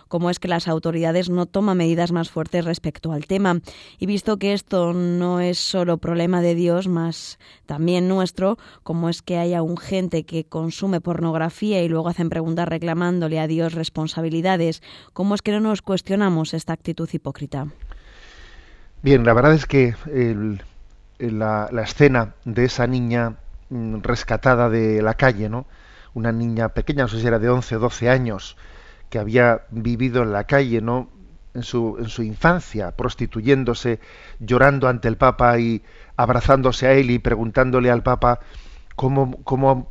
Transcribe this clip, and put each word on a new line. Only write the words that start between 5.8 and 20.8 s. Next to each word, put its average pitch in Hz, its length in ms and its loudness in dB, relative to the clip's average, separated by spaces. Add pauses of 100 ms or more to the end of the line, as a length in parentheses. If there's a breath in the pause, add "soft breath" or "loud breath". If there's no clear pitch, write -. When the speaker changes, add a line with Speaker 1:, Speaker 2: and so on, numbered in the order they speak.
Speaker 1:
problema 170 420 0
de 170 140 2
Dios, 175 340 0
más 165 500 -4 (280 soft breath)
también 175 400 0
nuestro, 190 500 0 (280 soft breath)
¿cómo 165 240 -2
es 170 120 -4
que 180 160 -6
haya 170 260 -2
un 170 140 -4
gente 180 460 -4
que 160 220 -8
consume 170 560 -4
pornografía 165 800 -2
y 170 60 0
luego 165 200 -2
hacen 170 220 -2
preguntas 165 380 -4
reclamándole 165 720 -2
a 160 80 -2
Dios 160 240 -2
responsabilidades? 165 1080 -2 (320 loud breath)
¿Cómo 196 220 -2
es 202 80 -4
que - 80 -4
no 208 80 0
nos 220 240 -2
cuestionamos 190 720 0
esta 160 180 -6
actitud 165 400 -6
hipócrita? 139 540 -8 (1400 soft breath)
Speaker 2:
Bien, 135 220 6
la 117 80 8
verdad 131 220 8
es 147 120 2
que 123 300 4 (100)
el, 110 560 -2 (560)